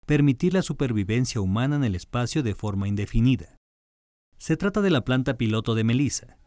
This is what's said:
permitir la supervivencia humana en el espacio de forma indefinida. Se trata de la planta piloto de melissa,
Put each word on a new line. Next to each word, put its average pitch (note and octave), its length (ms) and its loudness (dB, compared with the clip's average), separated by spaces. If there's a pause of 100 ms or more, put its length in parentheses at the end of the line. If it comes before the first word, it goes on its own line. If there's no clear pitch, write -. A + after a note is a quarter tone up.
permitir D3 480 2
la F#3 80 2
supervivencia A#2+ 800 -2
humana A2+ 360 0
en C#3+ 80 0
el G#2+ 100 0
espacio A#2+ 480 -4
de G#2+ 120 -2
forma G2 340 -4
indefinida. A2+ 680 0 (800)
Se - 180 -2
trata G3 240 -2
de G3 100 2
la C3+ 140 2
planta B2+ 320 0
piloto A2+ 380 0
de A2 100 0
melissa, B2 640 -2